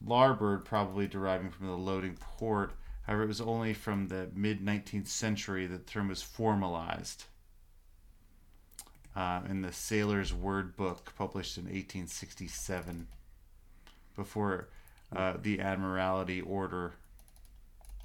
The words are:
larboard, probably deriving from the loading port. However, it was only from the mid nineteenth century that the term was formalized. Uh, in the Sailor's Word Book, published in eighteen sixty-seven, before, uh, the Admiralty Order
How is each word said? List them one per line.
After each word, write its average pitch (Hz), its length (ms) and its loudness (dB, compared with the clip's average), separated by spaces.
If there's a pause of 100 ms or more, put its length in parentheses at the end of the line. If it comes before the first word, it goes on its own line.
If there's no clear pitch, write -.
larboard, 110 600 6
probably 101 400 2
deriving 95 460 0
from 95 160 -8
the 92 100 -2
loading 92 420 0
port. 107 520 0 (320)
However, 107 200 2
it 107 40 2
was 107 140 -2
only 113 340 2
from 101 320 0
the 92 260 -2
mid 101 300 2
nineteenth 104 440 0
century 101 600 0
that 87 180 -6
the - 60 -14
term 104 160 2
was 95 160 -2
formalized. 87 1000 0 (1900)
Uh, 90 340 0
in 95 120 0
the 90 120 -4
Sailor's 104 600 2
Word 95 440 0
Book, 90 400 -2
published 95 400 -4
in 90 120 -8
eighteen 92 380 -6
sixty-seven, 87 1000 -6 (1080)
before, 98 540 -2 (440)
uh, 92 280 2
the 101 180 2
Admiralty 92 800 2
Order 90 540 -2 (1120)